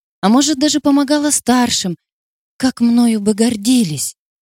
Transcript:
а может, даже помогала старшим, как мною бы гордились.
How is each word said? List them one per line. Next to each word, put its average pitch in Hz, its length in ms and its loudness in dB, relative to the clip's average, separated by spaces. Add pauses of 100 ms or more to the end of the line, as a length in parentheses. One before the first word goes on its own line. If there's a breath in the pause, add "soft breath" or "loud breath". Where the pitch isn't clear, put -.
(220)
а 190 80 0
может, 277 300 2
даже 302 200 0
помогала 285 520 0
старшим, 233 680 -2 (600)
как 262 220 -4
мною 233 400 2
бы 208 140 0
гордились. 214 840 -2 (260)